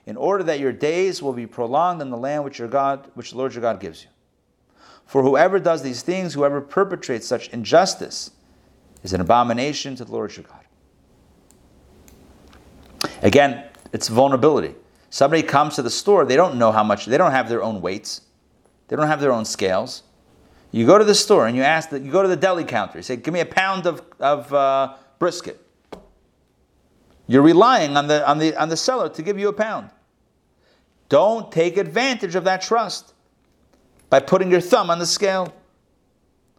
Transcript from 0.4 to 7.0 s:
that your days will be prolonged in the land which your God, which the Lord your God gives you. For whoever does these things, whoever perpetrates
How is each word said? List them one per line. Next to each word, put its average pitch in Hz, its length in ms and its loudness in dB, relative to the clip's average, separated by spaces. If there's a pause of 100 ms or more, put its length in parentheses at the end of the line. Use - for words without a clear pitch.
that 156 160 -2
your 135 120 -2
days 170 500 -2
will 139 120 -4
be 120 120 -10
prolonged 147 560 -2
in 131 80 -10
the 120 80 -8
land 143 260 -6
which 139 160 -12
your 117 80 -10
God, 139 480 -4
which 120 160 -16
the 113 60 -14
Lord 131 160 -4
your 120 80 -12
God 110 180 -4
gives 85 240 -16
you. - 60 -20 (960)
For 135 160 0
whoever 156 380 4
does 165 220 0
these 123 220 -8
things, 180 300 -4
whoever 143 280 0
perpetrates 160 640 -4